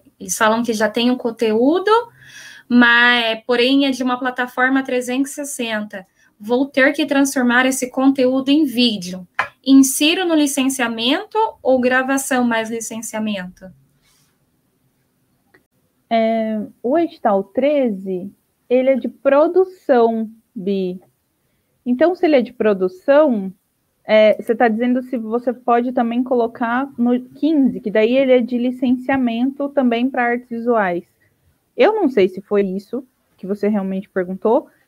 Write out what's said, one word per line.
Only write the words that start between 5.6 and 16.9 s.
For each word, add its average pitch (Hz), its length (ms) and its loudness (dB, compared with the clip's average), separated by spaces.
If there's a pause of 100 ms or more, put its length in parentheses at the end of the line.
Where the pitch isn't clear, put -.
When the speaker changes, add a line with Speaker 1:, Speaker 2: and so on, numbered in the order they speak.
Speaker 1:
Vou 240 240 -2
ter 269 280 2
que 302 120 -4
transformar 269 640 2
esse 262 240 -2
conteúdo 262 580 0
em 302 160 4
vídeo. 208 640 -2 (400)
Insiro 285 580 4
no 339 100 0
licenciamento 269 1000 -2 (260)
ou 262 180 2
gravação 254 640 0
mais 226 260 -2
licenciamento? 214 1000 -8 (2500)
Speaker 2:
É, 220 520 0 (200)
o 254 160 -2